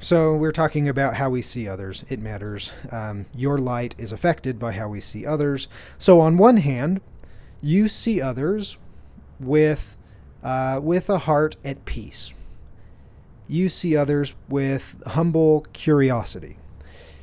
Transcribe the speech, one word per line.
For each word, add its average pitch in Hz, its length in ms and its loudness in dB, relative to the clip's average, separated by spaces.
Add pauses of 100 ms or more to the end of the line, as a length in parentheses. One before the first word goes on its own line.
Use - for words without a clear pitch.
so 160 340 2
we're 156 180 0
talking 151 360 0
about 135 260 0
how 135 160 -2
we 127 100 -2
see 117 280 -8
others. 95 400 -10
It 131 100 -6
matters. 104 540 -10 (180)
Um, 107 440 -8
your 139 240 0
light 123 400 -2
is 107 120 -10
affected 127 480 -2
by 113 140 -4
how 107 160 -6
we 104 120 -8
see - 240 -10
others. 143 440 -2 (280)
So 175 240 8
on 160 180 6
one 226 180 8
hand, 147 440 0 (600)
you 185 280 2
see 208 320 -2
others 143 560 -4 (600)
with, 151 580 2 (460)
uh, 131 400 -2
with 175 260 0
a 196 100 2
heart 156 360 2 (100)
at 139 200 -10
peace. - 480 -10 (1120)
You 175 220 0
see 165 280 0
others 143 380 0 (140)
with 135 480 -2 (100)
humble 160 680 2
curiosity. 131 840 0 (640)